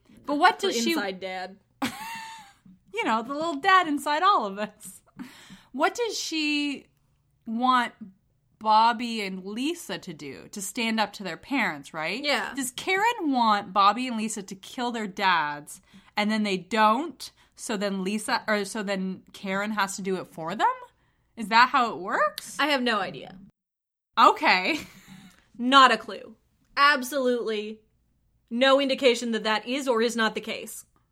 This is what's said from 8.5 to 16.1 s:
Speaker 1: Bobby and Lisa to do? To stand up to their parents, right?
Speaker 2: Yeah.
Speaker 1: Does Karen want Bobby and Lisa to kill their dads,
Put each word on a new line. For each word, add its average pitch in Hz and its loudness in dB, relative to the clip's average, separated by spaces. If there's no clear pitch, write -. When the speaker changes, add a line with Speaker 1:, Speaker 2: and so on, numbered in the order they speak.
Speaker 1:
Bobby 226 4
and 190 -8
Lisa 240 -6
to 175 -14
do? 135 -14
To 208 -12
stand 226 -2
up 208 0
to 202 -14
their 165 -8
parents, 190 -4
right? 170 -6
Speaker 2:
Yeah. 240 -2
Speaker 1:
Does 269 -4
Karen 381 -2
want 220 2
Bobby 208 4
and 233 -6
Lisa 214 -4
to 190 -14
kill 240 -6
their 220 -6
dads, 160 -2